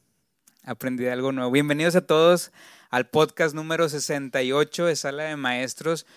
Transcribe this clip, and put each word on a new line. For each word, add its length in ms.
Aprendí 440
algo 260
nuevo. 180
Bienvenidos 460
a 100
todos 460
al 200
podcast 440
número 360
sesenta 540
y 100
ocho 320
de 100
Sala 300
de 100
Maestros. 680